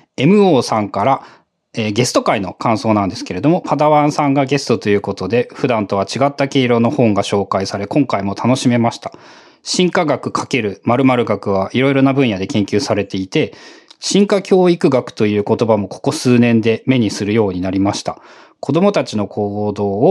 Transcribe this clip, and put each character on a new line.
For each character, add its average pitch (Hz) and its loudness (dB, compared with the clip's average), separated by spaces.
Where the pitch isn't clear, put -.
エ 127 0
ム 190 6
オ 123 4
ー - 2
さ 113 -2
ん 101 -4
か 98 -4
ら、 131 0
え 110 -4
ー、 - -4
ゲ 113 0
ス - -6
ト - 0
会 131 0
の - -6
感 113 -2
想 110 0
な 101 2
ん 92 -2
で 90 -8
す - -10
け - -10
れ 92 -6
ど 143 2
も、 170 2
パ - -4
ダ 151 2
ワ 151 4
ン 147 2
さ 147 -2
ん 139 0
が 143 2
ゲ 143 -2
ス - -4
ト 117 0
と 107 -4
い 101 4
う 101 0
こ 98 -6
と 92 -6
で、 117 0
普 - -4
段 110 0
と 101 -2
は 98 0
違 - -2
っ 139 -2
た 139 -2
毛 139 0
色 120 2
の 117 2
本 110 2
が 98 0
紹 101 -2
介 98 -2
さ - -8
れ、 101 -8
今 147 0
回 101 -2
も 98 -4
楽 123 0
し 131 -2
め 120 2
ま 117 2
し - -16
た。 - -12
進 180 0
化 175 0
学× 127 -2
〇 127 2
〇 123 2
学 104 -4
は 95 0
い 117 0
ろ 135 2
い - -2
ろ 135 2
な 135 2
分 131 2
野 95 -4
で 95 -4
研 104 0
究 104 -2
さ 101 -2
れ 101 -2
て - -8
い 95 -4
て、 143 -2
進 202 2
化 202 0
教 185 2
育 175 2
学 127 0
と 107 -2
い 104 0
う 101 0
言 113 0
葉 110 4
も 98 -4
こ - -16
こ 139 -2
数 123 2
年 117 4
で 110 0
目 135 4
に 104 2
す - -6
る 104 -2
よ 110 2
う 90 -6
に 90 -4
な 92 -4
り 95 -2
ま 98 2
し - -8
た。 - -8
子 - -6
供 190 4
た 165 0
ち 110 -8
の 101 -2
行 104 -4
動 101 -2